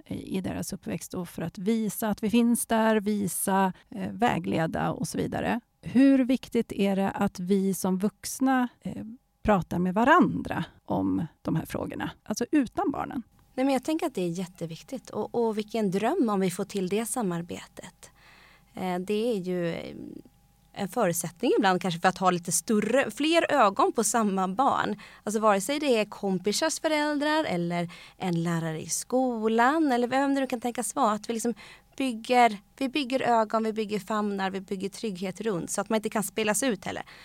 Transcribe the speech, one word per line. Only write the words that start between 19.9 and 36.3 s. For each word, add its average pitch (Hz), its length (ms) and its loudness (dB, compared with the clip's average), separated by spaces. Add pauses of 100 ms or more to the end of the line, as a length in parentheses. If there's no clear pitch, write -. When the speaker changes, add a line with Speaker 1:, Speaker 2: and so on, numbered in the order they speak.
Speaker 2:
en 196 120 -6
förutsättning 190 680 0
ibland 190 240 4
kanske 170 180 -2
för 190 100 2
att 180 80 0
ha 185 140 4
lite 175 200 -2
större, 220 600 2
fler 330 420 2
ögon 269 380 4
på 226 120 0
samma 190 440 2
barn. 208 520 0 (240)
Alltså 214 160 -2
vare 208 220 4
sig 285 180 -2
det 262 200 4
är 208 60 0
kompisars 202 760 -2
föräldrar 302 640 0
eller 175 460 -2 (280)
en 170 260 -2
lärare 165 380 -2
i 165 80 -10
skolan 247 1000 2
eller 240 160 2
vem 277 280 0
det 277 60 0
nu 262 60 0
kan 240 140 -4
tänkas 240 340 -6
vara. 240 160 2
Att 214 180 -4
vi 233 40 -4
liksom 226 200 -2 (440)
bygger, 240 600 2 (200)
vi 269 120 -2
bygger 262 320 -2
ögon, 220 420 2
vi 220 100 -2
bygger 208 260 -4
famnar, 202 520 -2
vi 190 100 -6
bygger 190 280 -6
trygghet 190 520 -6
runt 190 300 -2
så 202 100 -2
att - 80 -8
man 226 60 2
inte 214 140 -2
kan 208 140 -2
spelas 214 400 -2